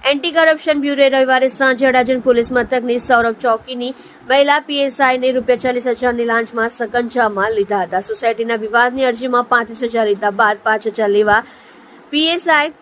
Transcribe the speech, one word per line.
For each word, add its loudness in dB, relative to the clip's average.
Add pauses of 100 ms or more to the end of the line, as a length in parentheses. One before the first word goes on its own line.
એન્ટી 0
કરપ્શન 2
બ્યુરોએ 2
રવિવારે 2
સાંજે 0
અડાજણ 0
પોલીસ 2
મથકની -2
સૌરભ 0
ચોકીની -4 (320)
મહિલા 4
પી -2
એસ -2
આઈ 2
ને 0
રૂપિયા 0
ચાલીસ -2
હજારની -2
લાંચમાં -2
સકંજામાં -2
લીધા -2
હતા. -4
સોસાયટીના -2
વિવાદની 0
અરજીમાં -2
પાંત્રીસ -2
હજાર 0
લીધા -2
બાદ 0
પાંચ -2
હજાર 0
લેવા 4 (680)
પી 0
એસ 0
આઈ -4